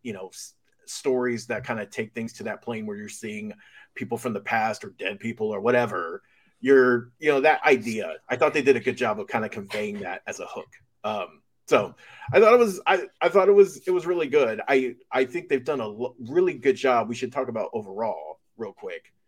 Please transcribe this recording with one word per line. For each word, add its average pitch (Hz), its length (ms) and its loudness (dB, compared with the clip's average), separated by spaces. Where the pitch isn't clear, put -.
you 117 100 -10
know, 95 140 -12
s-, - 280 -20
stories 123 640 -2
that 107 180 -6
kinda 110 200 -6
take 110 280 -10
things 113 200 -8
to 104 100 -14
that 107 180 -8
plane 110 240 -10
where 104 120 -10
you're 104 120 -14
seeing 107 440 -12
people 117 220 -8
from 117 160 -6
the 98 80 -6
past 110 420 -2
or 98 60 -14
dead 101 300 -8
people 110 340 -6
or 98 80 -6
whatever, 107 600 0
you're, 127 580 4
you 151 120 0
know, 139 120 2
that 151 220 4
idea, 110 520 0
I 123 80 -4
thought 147 180 2
they 151 80 0
did 131 140 6
a 117 60 -2
good 120 160 -4
job 107 240 -2
of 98 80 -10
kinda 110 180 -2
conveying 104 520 -8
that 92 280 -10
as 95 140 -12
a 87 40 -10
hook. - 240 -14
Um, 98 360 -8
so 110 280 2
I 185 80 8
thought 220 120 10
it 247 60 8
was, 196 260 2
I, 180 180 2
I 170 80 2
thought 185 180 6
it 202 60 6
was, 185 240 6
it 185 40 0
was 175 140 0
really 170 220 -2
good. 120 400 2
I, 131 280 2
I 131 120 2
think 160 240 -6
they've 131 160 0
done 143 160 -4
a 110 60 -4
l-, 107 340 -8
really 160 340 0
good 131 220 0
job. 120 320 2
We 117 80 -6
should 120 160 -6
talk 131 160 -4
about 113 240 -6
overall 98 680 -6
real 110 160 -12
quick 87 400 -14